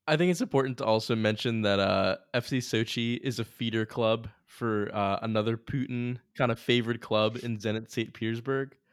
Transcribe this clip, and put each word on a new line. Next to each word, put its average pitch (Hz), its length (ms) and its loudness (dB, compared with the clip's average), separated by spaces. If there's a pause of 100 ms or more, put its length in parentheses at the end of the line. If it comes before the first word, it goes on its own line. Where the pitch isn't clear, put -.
I 156 100 2
think 180 120 2
it's 175 120 0
important 135 360 0
to 131 80 -6
also 110 300 2
mention 110 480 0
that, 101 160 4
uh, 98 380 2 (180)
F 120 120 -2
C 131 120 0
Sochi 117 640 -2
is 120 160 -2
a 113 40 -4
feeder 113 440 -2
club 113 400 0 (180)
for, 107 480 -2
uh, 101 300 0
another 110 340 0
Putin 123 640 -4 (160)
kind 120 160 2
of 113 80 -4
favored 117 420 2
club 110 400 2
in 117 160 -4
Zenit 110 320 -4
Saint 113 240 -4
Petersburg, 123 640 -4 (180)